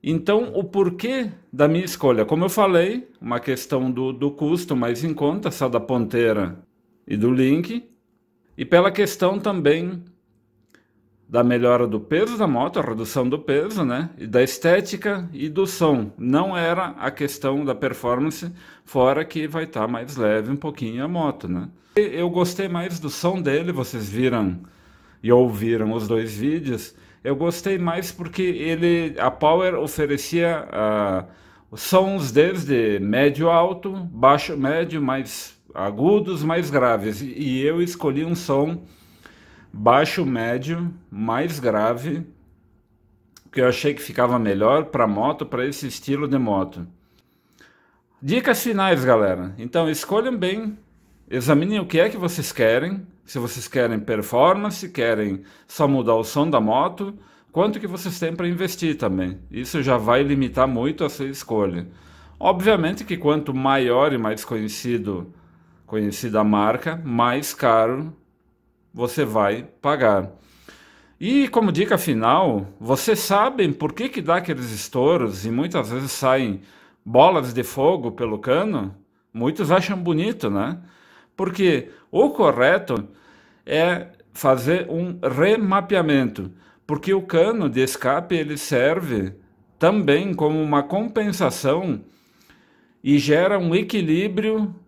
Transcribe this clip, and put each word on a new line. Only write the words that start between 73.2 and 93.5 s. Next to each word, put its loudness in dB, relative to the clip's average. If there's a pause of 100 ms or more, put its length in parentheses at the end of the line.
sabem 2
por -4
que -6
que -8
dá 0
aqueles -6
estouros 0
e -2
muitas -2
vezes -6
saem 0 (420)
bolas 4
de -2
fogo 0
pelo -4
cano? -2 (400)
Muitos -2
acham 2
bonito, -2
né? -4 (560)
Porque 0 (200)
o 4
correto 2 (560)
é 0 (240)
fazer 2
um -4
remapeamento, 2 (360)
porque -2
o 0
cano 2
de 0
escape, 0
ele -4
serve 0 (440)
também 2
como 0
uma 2
compensação -2 (1040)
e 4
gera 4